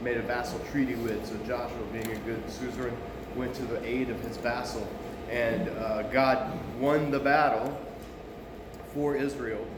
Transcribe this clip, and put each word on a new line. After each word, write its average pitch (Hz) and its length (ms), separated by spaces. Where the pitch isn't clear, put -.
made 123 140
a 117 40
vassal 120 400
treaty 131 220
with. 113 320
So 110 100
Joshua, 120 320
being 113 200
a 107 80
good 113 280
suzerain, 120 480
went 127 200
to 131 80
the 113 200
aid 120 280
of 104 100
his 113 160
vassal. 120 500
And, 117 360
uh, 110 320
God 131 360
won 147 300
the 139 100
battle 139 560
for 147 220
Israel 127 500